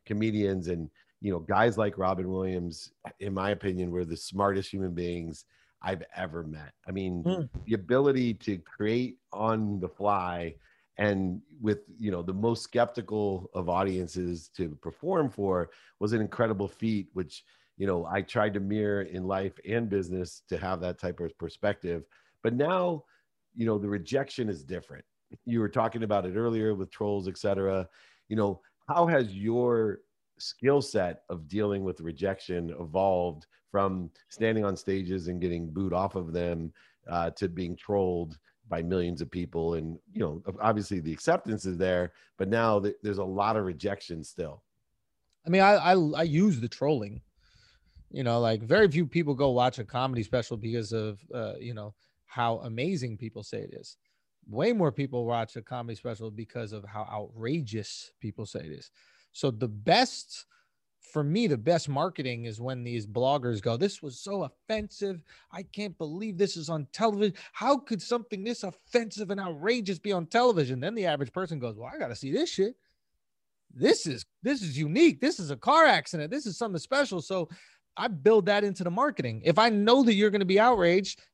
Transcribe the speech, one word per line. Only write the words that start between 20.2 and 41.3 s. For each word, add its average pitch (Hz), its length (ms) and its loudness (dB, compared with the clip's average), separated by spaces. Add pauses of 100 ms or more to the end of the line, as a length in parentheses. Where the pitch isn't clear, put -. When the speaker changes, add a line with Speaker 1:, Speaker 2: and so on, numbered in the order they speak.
Speaker 1:
to 87 80 -2
have 90 240 -4
that 90 180 -6
type 87 200 -6
of 85 180 -6
perspective. 85 680 -4 (380)
But 113 100 0
now, 165 520 0 (500)
you 117 100 -2
know, 110 120 2
the 101 120 -2
rejection 113 600 -2
is 78 140 -6
different. 71 420 -12 (400)
You 117 140 0
were 104 100 2
talking 113 340 0
about 101 220 2
it 92 100 -6
earlier 110 400 0
with 95 160 -6
trolls, 101 360 -2
et 95 100 -8
cetera. 95 500 0 (400)
You 107 80 -4
know, 101 260 0 (260)
how 170 200 4
has 127 260 4
your 113 680 2 (360)
skill 139 440 2
set 90 480 -2
of 82 180 -8
dealing 101 380 0
with 87 160 -6
rejection 85 720 -4
evolved 87 760 0 (240)
from 92 400 0 (160)
standing 110 380 0
on 98 100 0
stages 92 540 -4
and 90 100 -4
getting 85 320 -2
booed 90 220 -2
off 92 220 0
of 82 180 -6
them, 85 400 -2 (340)
uh, 85 240 -2
to 98 160 -4
being 87 300 -6
trolled 87 600 0 (300)
by 82 160 -2
millions 87 380 -2
of 85 100 -6
people? 85 440 -2
And, 80 220 -6 (140)
you 107 80 -8
know, 80 280 -4
ob-, 92 120 -8
obviously 104 400 0
the 80 140 -4
acceptance 113 520 -2